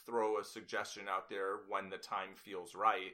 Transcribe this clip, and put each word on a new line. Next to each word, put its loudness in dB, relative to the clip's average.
throw 4
a -2
suggestion -4
out 2
there 0
when -2
the -4
time -4
feels -8
right. 4